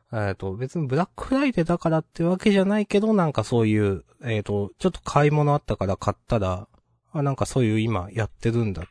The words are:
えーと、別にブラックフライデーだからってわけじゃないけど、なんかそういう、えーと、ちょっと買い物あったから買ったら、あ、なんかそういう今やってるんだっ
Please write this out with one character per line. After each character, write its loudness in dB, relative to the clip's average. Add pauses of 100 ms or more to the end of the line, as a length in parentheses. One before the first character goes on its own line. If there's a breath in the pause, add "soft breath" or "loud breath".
(120)
え -6
ー -2
と、 -6
別 -6
に -2
ブ -2
ラ 0
ッ -6
ク -10
フ 0
ラ 2
イ 0
デ 0
ー -2
だ 0
か -2
ら 2
っ 0
て -6
わ 2
け 2
じ 4
ゃ 2
な 0
い -2
け 2
ど、 2
な 2
ん -2
か 0
そ 2
う 4
い 4
う、 0 (160)
え -2
ー -6
と、 -4
ち -2
ょ 4
っ 2
と -16
買 2
い 4
物 2
あ 2
っ -6
た -4
か -4
ら -2
買 -2
っ -12 (100)
た 2
ら、 -2 (440)
あ、 -2
な 0
ん -4
か -2
そ 0
う 4
い 2
う 2
今 -2
や -2
っ -20
て -2
る 0
ん -2
だ -8
っ -12